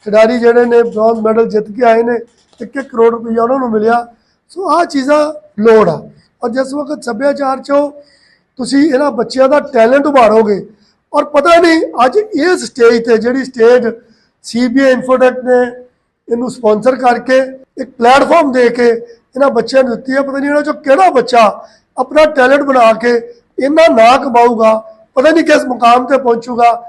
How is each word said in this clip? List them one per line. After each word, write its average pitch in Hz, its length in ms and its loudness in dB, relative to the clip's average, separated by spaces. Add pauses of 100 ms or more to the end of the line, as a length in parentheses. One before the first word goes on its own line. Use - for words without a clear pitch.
ਖਿਡਾਰੀ 220 340 2
ਜਿਹੜੇ 233 260 2
ਨੇ 240 180 2
ਬ੍ਰੌਂਜ਼ 220 380 -2
ਮੈਡਲ 220 280 0
ਜਿੱਤ 214 220 -6
ਕੇ 240 140 -4
ਆਏ 226 180 2
ਨੇ, 240 120 -2 (440)
ਇੱਕ 226 180 -14
ਇੱਕ 269 140 -10
ਕਰੋੜ 233 200 2
ਰੁਪਈਆ 226 320 -4
ਉਹਨਾਂ 262 160 -2
ਨੂੰ 254 120 -4
ਮਿਲਿਆ। 226 340 -2 (440)
ਸੋ 359 220 -8
ਆਹ 339 140 0
ਚੀਜ਼ਾਂ 285 360 -2 (380)
ਲੋੜ 220 300 4
ਆ। 151 100 -6 (440)
ਔਰ 247 60 -4
ਜਿਸ 262 240 -6
ਵਕਤ 294 300 -8
ਸੱਭਿਆਚਾਰ 269 540 -4
'ਚੋਂ 285 340 -2 (680)
ਤੁਸੀਂ 269 240 0 (100)
ਇਹਨਾਂ 277 180 0
ਬੱਚਿਆਂ 254 380 -2
ਦਾ 294 100 2 (140)
ਟੈਲੈਂਟ 254 340 2
ਉਭਾਰੋਗੇ 214 580 2 (480)
ਔਰ 294 100 0 (140)
ਪਤਾ 339 240 4
ਨਹੀਂ 330 200 2 (240)
ਅੱਜ 262 120 0
ਇਸ 349 480 -2
ਸਟੇਜ 233 400 2
'ਤੇ, 233 120 0
ਜਿਹੜੀ 247 280 -4
ਸਟੇਜ 240 420 0 (580)
ਸੀ 247 220 -4
ਬੀ 262 160 0
ਆਈ 262 80 2
ਇਨਫੋਟੈਕ 254 520 0
ਨੇ 247 200 0 (640)
ਇਹਨੂੰ 233 240 -4
ਸਪਾਂਸਰ 214 440 0
ਕਰਕੇ 247 420 0 (400)
ਇੱਕ 254 200 -12
ਪਲੇਟਫਾਰਮ 277 540 2
ਦੇ 247 180 2
ਕੇ 240 180 0
ਇਹਨਾਂ 247 640 -4
ਬੱਚਿਆਂ 233 320 0
ਨੂੰ 233 120 -4
ਦਿੱਤੀ 262 200 -6
ਹੈ, 277 60 0
ਪਤਾ 269 160 -6
ਨਹੀਂ 277 120 -4
ਇਹਨਾਂ 294 120 0
'ਚੋਂ 294 120 -4
ਕਿਹੜਾ 302 360 2
ਬੱਚਾ 247 320 0 (560)
ਆਪਣਾ 277 280 2 (100)
ਟੈਲੈਂਟ 269 280 2
ਬਣਾ 254 300 2
ਕੇ 240 220 -2 (440)
ਇੰਨਾ 311 360 2
ਨਾਂ 233 240 4
ਕਮਾਊਗਾ, 240 540 2 (420)
ਪਤਾ 285 160 2
ਨਹੀਂ 330 140 2
ਕਿਸ 302 200 2
ਮੁਕਾਮ 247 400 0
'ਤੇ 269 120 0
ਪਹੁੰਚੂਗਾ। 233 540 0 (180)